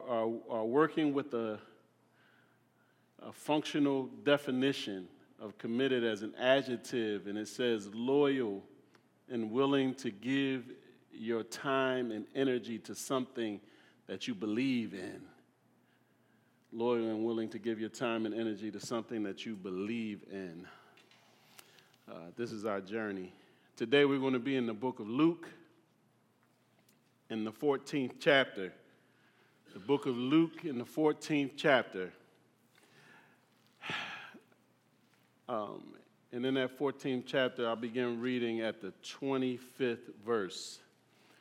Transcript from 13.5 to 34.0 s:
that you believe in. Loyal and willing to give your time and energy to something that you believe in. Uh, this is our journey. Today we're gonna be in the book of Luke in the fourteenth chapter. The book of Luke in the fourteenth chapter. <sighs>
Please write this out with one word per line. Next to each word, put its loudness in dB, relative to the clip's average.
that -8
you -2
believe 0
in. -8
Loyal 2
and 0
willing 0
to -8
give -2
your -4
time -2
and -2
energy -4
to -8
something -4
that -6
you -6
believe -6
in. -10
Uh, -14
this -4
is -6
our 0
journey. -4
Today 6
we're 4
gonna 2
be 0
in 2
the -2
book -4
of -8
Luke 4
in -2
the -4
fourteenth 0
chapter. 6
The -14
book 2
of 0
Luke 2
in -4
the -6
fourteenth 2
chapter. 2
<sighs> -18